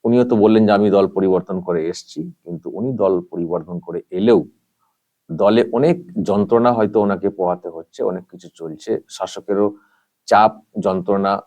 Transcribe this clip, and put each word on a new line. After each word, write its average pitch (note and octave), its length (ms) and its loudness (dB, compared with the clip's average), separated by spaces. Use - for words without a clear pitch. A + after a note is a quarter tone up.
উনিও B2 200 4
তো B2 120 2
বললেন G#2+ 300 6
যে G#2 60 4
আমি G2+ 180 4
দল F#2+ 160 4
পরিবর্তন F#2+ 540 0
করে F2 280 -2
এসছি, F2 440 -12
কিন্তু E2+ 260 -12
উনি B2 220 -6
দল F#2+ 280 0
পরিবর্তন F2 600 -8
করে E2+ 300 -10
এলেও G2 340 2
দলে G#2 400 2
অনেক D3+ 500 -2
যন্ত্রণা G#2 500 2
হয়তো G#2+ 280 0
ওনাকে G2 300 0
পোহাতে F2+ 380 -4
হচ্ছে, E2 340 -12
অনেক F#2 280 -4
কিছু F2+ 240 -20
চলছে, - 540 -8
শাসকেরও G2+ 680 -4
চাপ G#2+ 360 2
যন্ত্রণা G2 680 -2